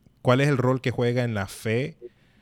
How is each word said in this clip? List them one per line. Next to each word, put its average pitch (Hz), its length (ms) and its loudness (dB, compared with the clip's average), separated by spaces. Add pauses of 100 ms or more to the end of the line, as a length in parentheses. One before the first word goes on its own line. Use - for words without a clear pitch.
(220)
cuál 127 180 4
es 143 80 4
el 139 100 2
rol 127 220 2
que 123 120 -2
juega 120 320 0
en 117 100 -4
la 98 140 -4
fe 123 480 -4 (460)